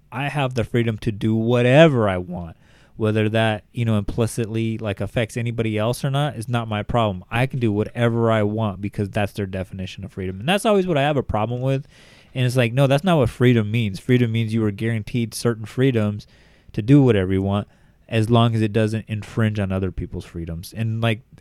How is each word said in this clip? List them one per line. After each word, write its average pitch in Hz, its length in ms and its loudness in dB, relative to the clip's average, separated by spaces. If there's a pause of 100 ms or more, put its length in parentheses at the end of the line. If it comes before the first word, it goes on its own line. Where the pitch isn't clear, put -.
(120)
I 139 180 -6
have 135 260 -4
the 113 80 0
freedom 113 360 0
to 117 120 -2
do 110 240 -2
whatever 123 760 4
I 92 80 -2
want." 87 400 -10 (380)
Whether 107 340 0
that, 110 340 0 (100)
you 120 120 -2
know, 110 140 2
implicitly, 113 800 -2
like, 104 220 -6
affects 113 360 -4
anybody 113 400 -2
else 113 260 -2
or 143 60 -2
not 143 260 -2
is 113 140 -10
not 117 180 -2
my 104 140 -2
problem. 104 480 0
I 120 160 0
can 131 140 -6
do 113 120 0
whatever 113 600 0
I 110 100 2
want 104 400 -2
because 104 300 -4
that's 104 220 -2
their 101 120 -4
definition 92 580 -10
of 92 100 -12
freedom. 95 260 -8
And 127 100 -4
that's 202 160 0
always 202 220 2
what 165 100 0
I 135 60 2
have 151 140 0
a 120 40 0
problem 110 400 -4
with. 135 260 -2 (460)
And 131 100 0
it's 123 120 2
like, 120 180 2
no, 139 140 4
that's 139 160 4
not 175 140 4
what 123 120 4
freedom 117 400 4
means. 107 300 -2
Freedom 123 320 2
means 110 200 -2
you 113 140 0
are 104 60 2
guaranteed 110 640 -4
certain 110 300 -2
freedoms 107 600 0 (480)
to - 80 -4
do 135 220 6
whatever 98 300 4
you 95 100 2
want 101 240 0 (420)
as 113 220 0
long 117 240 4
as 110 80 0
it 107 100 -2
doesn't 110 340 0
infringe 107 520 -2
on 95 120 -2
other 95 200 -2
people's - 340 -8
freedoms. 85 480 -10
And, 113 260 -4
like, 113 220 0 (200)